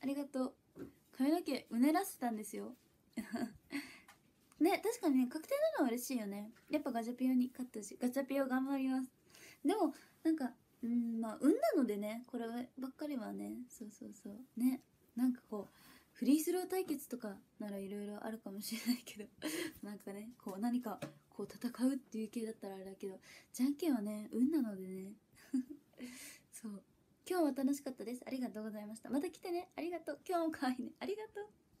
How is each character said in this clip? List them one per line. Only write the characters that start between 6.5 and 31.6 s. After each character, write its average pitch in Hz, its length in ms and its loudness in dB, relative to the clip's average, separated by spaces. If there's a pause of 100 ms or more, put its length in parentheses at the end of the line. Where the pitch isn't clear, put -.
や 302 120 2
っ - 20 -2
ぱ 277 80 -2
ガ 226 140 0
チ 233 60 -2
ャ 247 40 -4
ピ 254 140 2
ン 254 100 6
に 247 100 4
勝 254 180 -8
っ - 40 -16
て - 80 -10
ほ 208 60 -6
し - 80 -12
い。 - 60 -12
ガ 247 120 0
チ 262 80 0
ャ 277 60 2
ピ 269 120 -2
ン 277 60 4
を 262 60 2
頑 262 180 2
張 277 100 0
り 269 120 2
ま 262 140 2
す。 262 80 -6 (540)
で 311 100 6
も、 392 200 4 (300)
な 320 80 6
ん 320 40 4
か、 254 160 -2 (300)
う 233 60 -2
ん、 233 320 2
ま 220 120 -2
あ、 - 80 -8
運 285 120 8
な 571 240 4
の 277 80 8
で 208 120 2
ね、 214 300 -4
こ 247 120 -6
れ 233 80 -2 (320)
ば 262 100 -6
っ 269 40 -10
か - 140 -8
り 294 100 -4
は 202 160 -6
ね。 208 260 -6 (100)
そ - 160 -14
う 214 60 -10
そ - 160 -16
う 208 80 -14
そ - 160 -12
う。 220 300 -10
ね。 254 220 4 (320)
な 247 120 4
ん 254 60 6
か 247 160 -8
こ 202 220 -6
う、 - 60 -20 (400)
フ - 80 -2
リ 285 140 8
ー 311 40 0
ス - 80 0
ロ 359 120 2
ー 359 40 -4
対 370 200 0
決 - 240 -4
と 247 80 -6
か 202 180 -8 (220)
な 214 120 -6
ら 202 60 -6
色 196 220 -6
々 208 260 -6
あ 220 60 -4
る 220 80 -6
か - 120 -12
も 196 120 -8
し 226 120 -6
れ 233 200 0
な 247 40 -2
い - 60 -16
け - 180 -2
ど、 208 60 -12 (280)
<laughs> 339 280 -6
な 208 100 -8
ん 196 40 -10
か 196 160 -10
ね、 214 160 -10 (120)
こ 196 140 -6
う、 - 20 -6
何 240 220 2
か、 214 180 -4 (300)
こ - 140 -8
う、 202 40 -4
戦 240 400 -2
う 269 80 4
っ 277 40 -2
て - 180 -12
い 220 80 -2
う 214 60 -6
系 220 160 -4
だ 220 60 -6
っ - 20 -16
た 202 160 -10
ら 196 60 -10
あ - 20 -12
れ 190 80 -12
だ 196 80 -10
け 196 120 -8
ど、 190 140 -10 (320)
じ - 100 -2
ゃ 254 40 8
ん 285 80 2
け 339 160 2
ん 269 40 6
は 220 60 2
ね、 208 320 -4
運 254 180 4
な 320 120 4
の 214 120 -2
で 190 120 -8
ね。 190 260 -8 (400)
<laughs> - 960 -8
そ - 200 -12
う。 196 120 -12 (460)
今 370 120 2
日 - 40 6
は 285 80 4
楽 262 220 2
し - 80 -2
か 269 80 -6
っ 254 40 -8
た - 80 -12
で 226 120 -6
す。 247 100 -12
あ - 60 -10
り 262 100 -2
が 247 80 -2
と 196 120 -8
う - 20 -4
ご 220 80 -6
ざ 208 100 -8
い 208 60 -10
ま 214 100 -10
し - 40 -16
た。 - 100 -12
ま 262 100 2
た 359 100 -2
来 - 80 -14
て 370 120 -8
ね。 349 260 -4
あ 277 60 -4
り 339 80 -2
が 339 100 -4
と 320 140 -6
う。 - 120 -12
今 349 120 2
日 330 80 2
も 320 60 0
可 277 160 0
愛 254 100 2
い 247 60 -4
ね。 - 160 -8
あ - 40 -6
り 392 120 -2
が 427 120 -8
と 403 140 -8
う。 427 60 -10 (320)